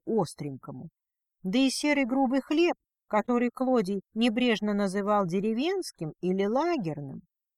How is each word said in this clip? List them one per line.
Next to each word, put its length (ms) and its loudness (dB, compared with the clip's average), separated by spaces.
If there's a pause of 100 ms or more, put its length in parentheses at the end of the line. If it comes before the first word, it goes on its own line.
остренькому. 840 -4 (540)
Да 160 0
и 100 4
серый 360 2
грубый 360 2
хлеб, 340 2 (340)
который 400 0
Клодий 540 0 (100)
небрежно 600 2
называл 520 0
деревенским 960 -2
или 240 0
лагерным, 800 -2 (340)